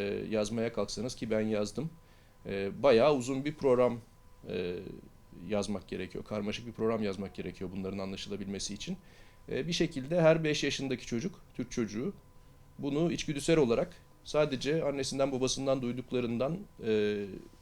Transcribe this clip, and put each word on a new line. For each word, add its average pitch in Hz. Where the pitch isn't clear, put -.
yazmaya 113
kalksanız 107
ki 113
ben 110
yazdım, 110
e, 98
bayağı 135
uzun 135
bir 151
program, 123
e, 92
yazmak 101
gerekiyor. 92
Karmaşık 107
bir 113
program 110
yazmak 98
gerekiyor 92
bunların 95
anlaşılabilmesi 98
için. 175
E, 131
bir 170
şekilde 165
her 160
beş 151
yaşındaki 135
çocuk, 120
Türk 127
çocuğu, 117
bunu 147
içgüdüsel 156
olarak 127
sadece 147
annesinden 135
babasından 135
duyduklarından, 123
e, 104